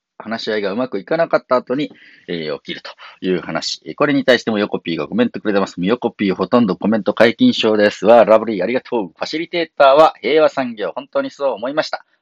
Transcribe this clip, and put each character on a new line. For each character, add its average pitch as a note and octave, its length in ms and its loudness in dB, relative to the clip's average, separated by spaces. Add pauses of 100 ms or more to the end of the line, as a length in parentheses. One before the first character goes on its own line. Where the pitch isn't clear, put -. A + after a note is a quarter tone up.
(220)
話 A2 220 -10
し A2+ 80 -4
合 G#2+ 60 -2
い G2+ 40 -6
が F#2+ 100 -4
う G#2+ 40 -6
ま B2+ 120 -4
く G2+ 100 -8
い F#2+ 60 -12
か D#3+ 120 -4
な E3 120 0
か D#3 100 0
っ - 80 -6
た B2+ 100 0
後 B2 180 -2
に、 C#4+ 160 -6 (380)
え D#2+ 240 -6
ー、 - 40 -4
起 - 60 -12
き - 120 -12
る - 80 -18
と - 80 -18 (300)
い F#3 140 -4
う E3 60 -2
話。 - 540 -10
こ D3 120 0
れ C#3+ 80 0
に C3+ 100 0
対 A#2+ 140 4
し - 60 -6
て A2+ 60 -2
も G#2+ 80 -2
ヨ G#2 100 0
コ F#2 120 -6
ピ E2 140 -6
ー - 20 -6
が D2 120 -6
コ - 60 -12
メ A#2+ 100 2
ン A2+ 60 -2
ト G2+ 100 -12
く G#2 80 -6
れ G2+ 60 -2
て G2+ 60 2
ま F#2+ 60 -2
す。 - 120 -14
ヨ G2 200 0
コ A#2 120 -2
ピ G2 220 -2
ー - 20 0
ほ F#2+ 120 -4
と B2 140 2
ん A#2 60 2
ど F2+ 100 -2
コ - 120 -4
メ A2 100 0
ン G2 40 -6
ト - 120 -2
解 A2+ 200 4
禁 B2+ 180 2
賞 A2 240 0
で G#2 140 4
す。 - 160 -6
わ A#2 140 8
あ、 G#2 40 8
ラ G#2+ 140 6
ブ A2 80 -2
リ A2 120 -4
ー、 F2+ 40 -2
あ G#2 40 -2
り A#2+ 80 -4
が B2 60 -2
と A2+ 240 -6
う。 E2+ 120 -12
「フ - 60 -10
ァ - 40 -8
シ D#3 120 -8
リ E3+ 100 -8
テ E3+ 180 -4
ー - 100 -20
タ C#3 140 6
ー - 20 6
は D#3 280 6
平 D3+ 220 2
和 D3 60 4
産 B2 260 -4
業。 G2 200 -6
本 C#3 140 -12
当 C#3 140 -2
に C3+ 80 -6
そ C#3 200 -4
う - 20 -4
思 A2+ 160 -8
い C#3+ 60 -8
ま D#3 80 -2
し - 80 -6
た。 - 140 -10 (180)